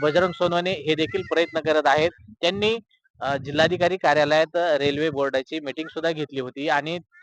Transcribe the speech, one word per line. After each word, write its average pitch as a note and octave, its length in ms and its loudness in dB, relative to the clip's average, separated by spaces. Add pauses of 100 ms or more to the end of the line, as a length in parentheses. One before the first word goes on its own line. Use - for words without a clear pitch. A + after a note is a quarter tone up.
बजरंग E3+ 300 2
सोनवणे F3 400 0
हे D#3 240 -2
देखील D#3+ 260 -2
प्रयत्न E3 380 -2
करत D#3 260 2
आहेत. D3+ 260 4 (300)
त्यांनी, G3+ 360 0 (440)
अ, C3+ 160 -2
जिल्हाधिकारी E3 600 0
कार्यालयात, D3+ 580 2
अ, E3+ 220 2
रेल्वे C#3+ 320 0
बोर्डाची C#3 500 -2
मीटिंग D3+ 280 -8
सुद्धा D#3+ 240 -2
घेतली D3 280 -6
होती C3 300 -6
आणि D#3 300 -2 (240)